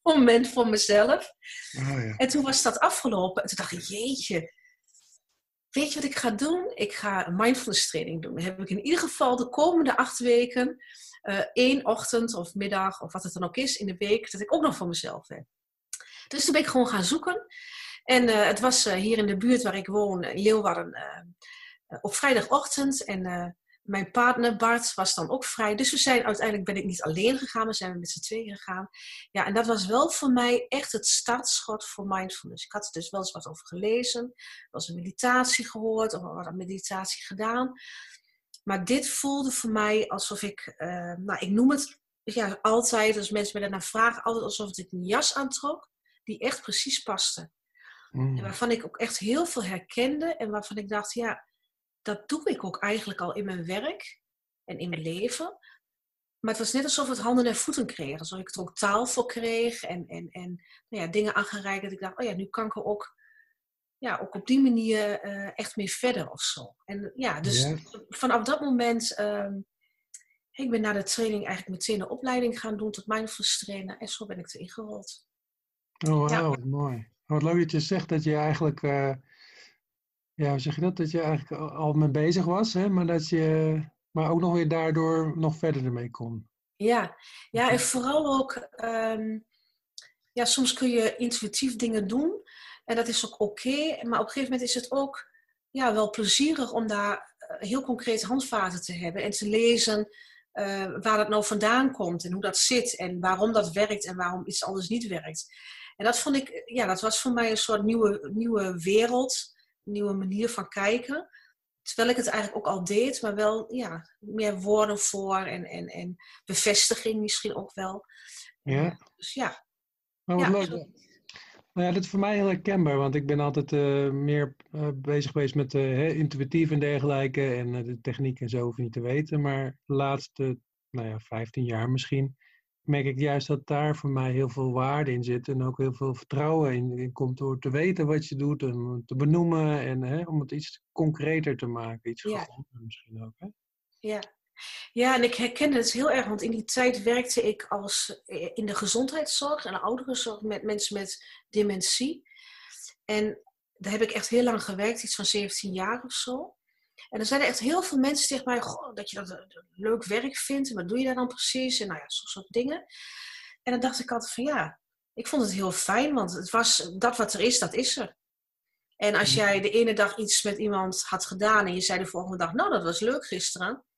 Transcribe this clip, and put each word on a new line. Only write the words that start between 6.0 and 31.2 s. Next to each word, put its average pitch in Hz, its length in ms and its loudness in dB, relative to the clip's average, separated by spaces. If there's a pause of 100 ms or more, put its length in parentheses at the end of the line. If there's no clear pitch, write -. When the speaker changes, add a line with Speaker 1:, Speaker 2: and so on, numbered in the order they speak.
Speaker 1:
wat 285 80 -2
ik 285 80 -6
ga 247 140 0
doen? 330 420 0
Ik 208 200 -4
ga 196 340 -2
een 175 80 -2
mindfulness 226 540 2
training 160 320 -4
doen." - 140 -8
Dan 165 80 -4
heb 190 180 -6
ik 190 80 -8
in 202 160 -2
ieder 330 140 2
geval 262 360 2
de 247 140 -2
komende 311 480 4
acht - 220 0
weken, 247 580 4 (440)
eh, 196 180 -4 (140)
één - 320 4
ochtend 226 480 0
of 175 200 -6
middag 196 480 -2
of 165 100 -12
wat 190 120 -8
het 175 100 -8
dan 180 100 -4
ook 175 140 -4
is 269 200 0
in 208 80 -6
de 185 120 -4
week, 208 340 2
dat 196 100 -8
ik 208 120 0
ook 330 80 4
nog 302 140 2
voor 180 120 -4
mezelf - 400 -6
heb. - 160 -14 (840)
Dus 277 160 -2
toen 311 100 4
ben 294 80 8
ik 285 60 0
gewoon 247 200 4
gaan 208 160 0
zoeken. 359 420 0 (580)
En, 247 260 6
eh, 214 180 6
het 202 120 2
was, 254 260 4
eh, 202 80 0
hier 208 240 2
in 208 100 2
de 196 100 0
buurt 240 260 6
waar 196 120 0
ik 196 120 -4
woon, 196 360 0
in 170 200 -4
Leeuwarden, 196 500 2
eh, 143 260 -12 (680)
eh, - 140 -12
op - 140 -4
vrijdagochtend. 277 880 2
En, 185 220 -4
eh, 180 220 -4 (340)
mijn 196 300 -4
partner 240 440 4
Bart 233 380 2
was 190 200 0
dan 165 160 -2
ook 254 160 -2
vrij. 214 300 0
Dus 262 160 2
we 294 60 0
zijn, 254 260 6
uiteindelijk 208 420 0
ben 196 100 -2
ik 196 100 -2
niet 180 160 -4
alleen 196 360 2
gegaan, 240 280 -2
maar 220 100 -4
zijn 185 180 -4
we 175 60 -8
met 175 100 -10
z'n - 100 -8
tweeën 220 360 -8
gegaan. 190 340 -8 (420)
Ja, 196 140 0
en 202 80 -2
dat 226 140 2
was 214 180 2
wel 247 240 4
voor 285 220 2
mij 247 360 4
echt 277 240 -4
het 214 160 -2
startschot - 800 0